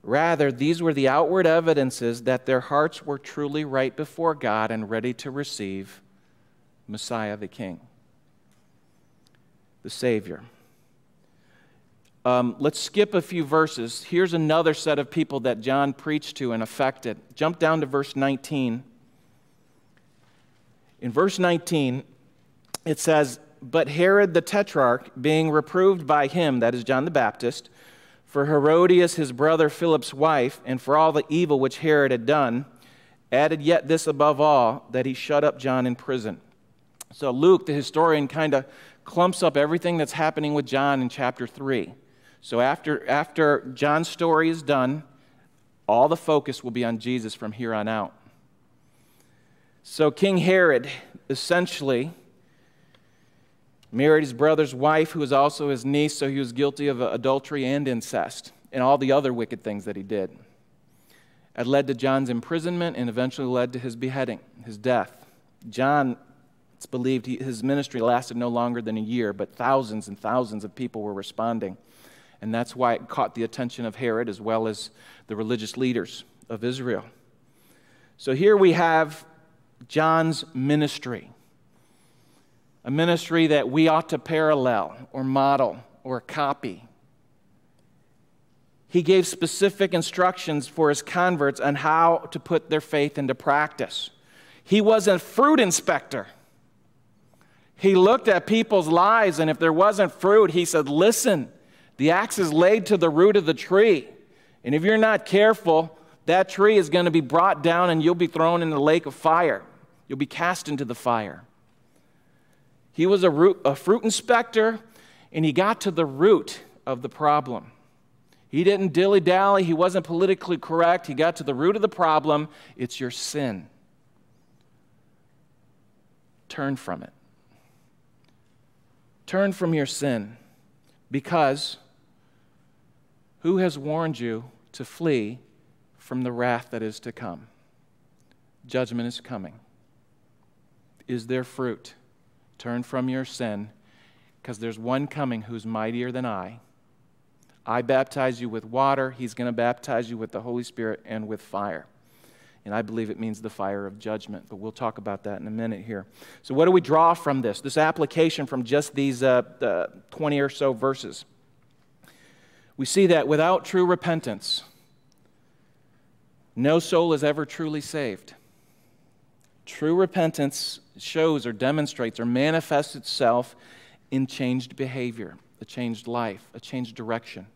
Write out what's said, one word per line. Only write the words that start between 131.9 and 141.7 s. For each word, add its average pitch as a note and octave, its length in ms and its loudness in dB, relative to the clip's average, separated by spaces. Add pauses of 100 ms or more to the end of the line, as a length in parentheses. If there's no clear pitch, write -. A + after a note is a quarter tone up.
who F3+ 180 0
has F3 220 0
warned D3+ 420 -4
you A#2 240 -6 (280)
to - 120 -14
flee B2+ 540 -4 (580)
from B2+ 260 -8
the B2 100 -6
wrath A#2+ 380 -2
that A2+ 120 -8
is G#2+ 180 -8
to A#2 120 -14
come? G2+ 340 -14 (1200)
Judgment A#2+ 420 -4
is - 120 -12
coming. F#2+ 380 -14 (1500)
Is A#2+ 200 -8
there B2+ 160 -4
fruit? - 500 -8 (680)